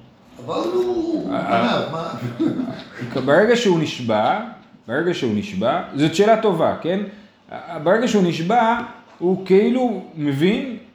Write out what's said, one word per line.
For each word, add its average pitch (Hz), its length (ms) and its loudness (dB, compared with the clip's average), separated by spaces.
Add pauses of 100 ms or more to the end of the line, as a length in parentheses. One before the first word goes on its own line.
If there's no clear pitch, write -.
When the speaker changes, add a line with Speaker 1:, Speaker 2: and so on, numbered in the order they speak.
(460)
Speaker 1:
אבל 165 100 -6 (180)
הוא 339 600 -2
Speaker 2:
אה, - 80 -2
Speaker 1:
גנב, - 500 0
מה? - 1300 -6
Speaker 2:
<laughs> 131 40 -4
ברגע 202 300 6
שהוא 175 240 2
נשבע, 127 600 0 (480)
ברגע 165 260 -2
שהוא 123 220 -2
נשבע, 107 460 -2 (140)
זאת 151 200 2
שאלה 214 260 4
טובה, 160 400 2
כן? 185 180 -2 (840)
ברגע 220 240 2
שהוא 196 200 4
נשבע, 226 520 2 (400)
הוא 185 260 0
כאילו 220 580 2 (120)
מבין 185 600 0 (180)